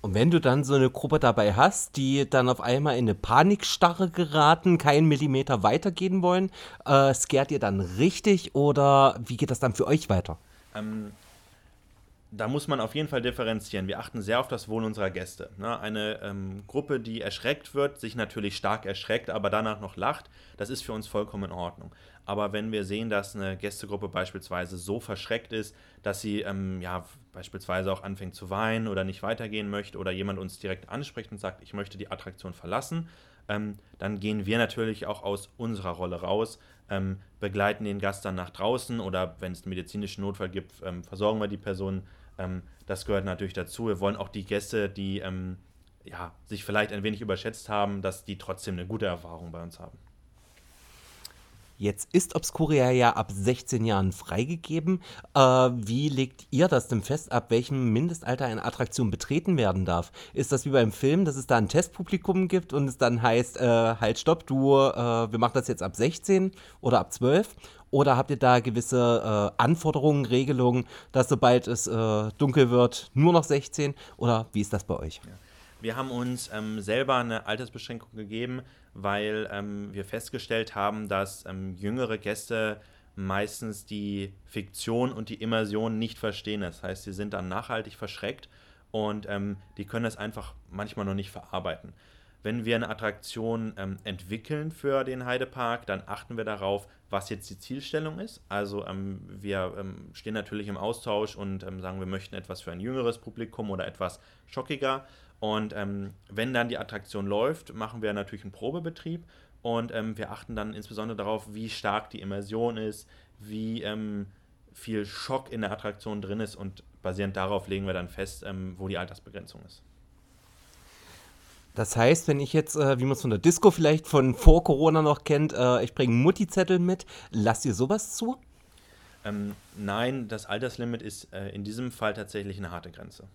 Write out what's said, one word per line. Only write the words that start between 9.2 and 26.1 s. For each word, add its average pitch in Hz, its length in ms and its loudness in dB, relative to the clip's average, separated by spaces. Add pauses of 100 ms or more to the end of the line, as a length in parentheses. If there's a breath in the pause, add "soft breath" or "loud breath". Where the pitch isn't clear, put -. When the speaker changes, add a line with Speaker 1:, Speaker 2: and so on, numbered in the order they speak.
Speaker 1:
wie 120 120 -6
geht 143 140 0
das 123 100 -2
dann 120 140 2
für 95 120 2
euch 156 220 2
weiter? 90 300 0 (360 soft breath)
Speaker 2:
Ähm, 107 380 -6 (1200 soft breath)
da 107 140 -2
muss 143 180 -2
man 139 140 0
auf 113 140 -4
jeden 151 160 -2
Fall 131 100 0
differenzieren. 110 680 -2
Wir 98 100 -4
achten 113 240 -8
sehr 110 180 2
auf 131 80 -2
das 120 180 -6
Wohl 110 180 -2
unserer 104 260 -2
Gäste. 90 480 -10
Ne? 113 200 -6
Eine, 107 440 -4
ähm, 98 440 -8
Gruppe, 139 320 -4
die 113 220 -8
erschreckt - 540 -4
wird, 143 260 0
sich 110 160 -8
natürlich 104 400 -4
stark 107 300 -2
erschreckt, 101 420 -4
aber 98 220 -2
danach 107 300 -2
noch 98 160 -12
lacht, 123 340 -4 (260 soft breath)
das 107 140 -8
ist 131 100 -8
für - 140 -8
uns 107 120 -8
vollkommen 104 380 -4
in 87 80 -8
Ordnung. 87 420 -10 (300 soft breath)
Aber 101 300 -2
wenn 107 180 -2
wir 104 140 -2
sehen, 107 240 -4
dass 101 260 -2
eine 95 220 -4
Gästegruppe 101 500 -6
beispielsweise 90 720 -6
so 98 200 -4
verschreckt 113 540 -6
ist, 110 240 -6 (260 soft breath)
dass 101 200 -4